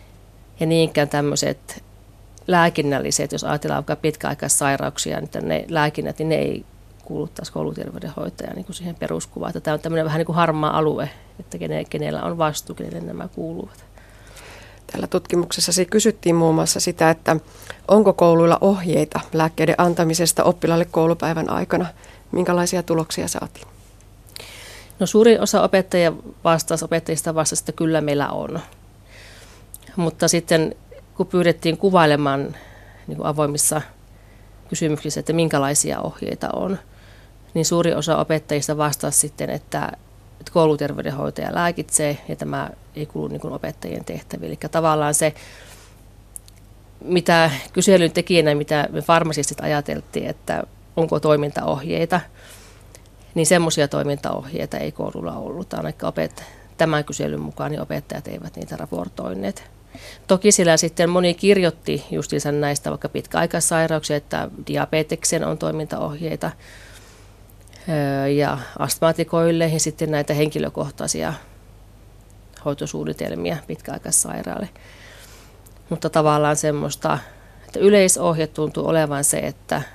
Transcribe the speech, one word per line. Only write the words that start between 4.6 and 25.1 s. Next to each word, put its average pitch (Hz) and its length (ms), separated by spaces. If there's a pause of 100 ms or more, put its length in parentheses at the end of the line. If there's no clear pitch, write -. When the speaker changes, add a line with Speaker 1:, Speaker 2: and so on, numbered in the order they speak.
Speaker 1:
niin - 280
ne - 200
lääkinnät, 151 500
niin 156 100
ne 160 60
ei 143 300 (400)
kuulu 156 220
taas - 240
kouluterveydenhoitajan - 1040
niinku 185 180
siihen 170 220
peruskuvaan. - 560
Että 170 100
tää 156 140
on 151 60
tämmönen 160 240
vähän 156 140
niinku 165 140
harmaa 156 460
alue, 151 320 (300)
että 180 180
kene-, 156 260
kenellä 151 380
on 170 160
vastuu, 151 360
kenelle 170 260
nämä 170 280
kuuluvat. 170 560 (1000)
Speaker 2:
Täällä 190 200
tutkimuksessasi 175 800
kysyttiin 208 500
muun 165 180
muassa 165 260
sitä, 165 300
että 160 260 (520)
onko 196 240
kouluilla 170 480
ohjeita 175 600 (120)
lääkkeiden 160 460
antamisesta 170 680
oppilaalle 170 400
koulupäivän 165 640
aikana. 180 360 (460)
Minkälaisia 175 500
tuloksia 170 460
saatiin? - 380 (1300)
Speaker 1:
No 185 80
suuri 220 320